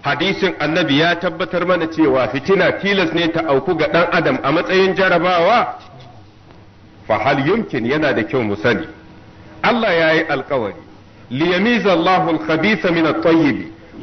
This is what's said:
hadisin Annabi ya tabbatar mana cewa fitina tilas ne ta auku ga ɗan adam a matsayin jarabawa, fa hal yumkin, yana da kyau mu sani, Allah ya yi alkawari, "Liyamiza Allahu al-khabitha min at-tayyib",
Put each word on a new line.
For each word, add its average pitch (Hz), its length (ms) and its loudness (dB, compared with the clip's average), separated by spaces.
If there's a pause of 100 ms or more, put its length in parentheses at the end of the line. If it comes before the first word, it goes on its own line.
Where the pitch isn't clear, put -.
hadisin 170 560 -2
Annabi 151 400 0
ya 170 160 2
tabbatar 175 500 -4
mana 170 220 0
cewa 131 400 2
fitina 151 520 2
tilas 190 340 0
ne 165 180 0
ta 165 160 -2
auku 143 280 0
ga 151 120 0
ɗan 170 240 2
adam 151 320 2
a 135 80 0
matsayin 185 440 2
jarabawa, 180 800 2 (1300)
fa 107 100 2
hal 139 300 0
yumkin, 160 380 -2
yana 143 280 0
da 117 100 -2
kyau 127 200 -2
mu 101 140 -2
sani, 107 280 0 (760)
Allah 226 300 0
ya 160 200 2
yi 165 160 2
alkawari, 131 460 -4 (560)
"Liyamiza 185 600 0
Allahu 170 360 2
al-khabitha 165 640 0
min 165 140 0
at-tayyib", 147 640 2 (320)